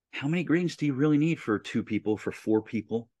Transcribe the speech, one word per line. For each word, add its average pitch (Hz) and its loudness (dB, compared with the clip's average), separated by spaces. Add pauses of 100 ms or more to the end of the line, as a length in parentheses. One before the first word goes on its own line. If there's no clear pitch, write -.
(120)
How - -6
many 170 0
greens 160 0
do 147 -2
you 139 2
really 147 4
need 160 2
for 107 0
two - -2
people, 107 -2
for 98 -6
four 110 0
people? 110 -6 (120)